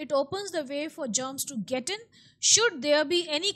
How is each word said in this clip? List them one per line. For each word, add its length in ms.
it 100
opens 440
the 160
way 280
for 100
germs 440
to 60
get 120
in। 120
Should 320
there 340
be 180
any 280